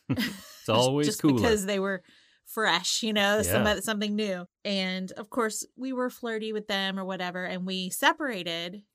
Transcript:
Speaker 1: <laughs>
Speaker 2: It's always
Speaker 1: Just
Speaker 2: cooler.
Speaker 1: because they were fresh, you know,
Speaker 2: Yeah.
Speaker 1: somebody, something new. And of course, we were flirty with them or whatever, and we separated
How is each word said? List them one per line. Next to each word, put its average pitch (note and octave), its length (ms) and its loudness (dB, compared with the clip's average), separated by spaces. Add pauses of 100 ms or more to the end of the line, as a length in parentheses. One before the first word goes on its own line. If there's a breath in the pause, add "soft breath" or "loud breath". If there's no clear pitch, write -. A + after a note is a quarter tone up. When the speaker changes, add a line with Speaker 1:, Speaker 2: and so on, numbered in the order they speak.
Speaker 1:
<laughs> - 0 -
Speaker 2:
It's - 600 -6
always C3 380 4
Speaker 1:
Just G#3 140 -2
Speaker 2:
cooler. C#3+ 140 6
Speaker 1:
because G3+ 300 4
they G3 140 0
were F#3+ 240 -2 (420 soft breath)
fresh, F3+ 580 0
you A3 100 0
know, G#3 240 4
Speaker 2:
Yeah. G#3+ 40 4
Speaker 1:
somebody, G#3 400 2
something G#3 340 0
new. G3 300 -2 (180)
And F#3 500 -2
of - 160 -12
course, A3 360 -2 (100)
we C4 180 -6
were B3 160 0
flirty A3 440 -4
with G#3 140 -6
them F#3+ 320 0
or F#3+ 60 -4
whatever, F3+ 400 -4
and F3+ 200 -4
we F#3 240 -4
separated F#3+ 920 0 (120)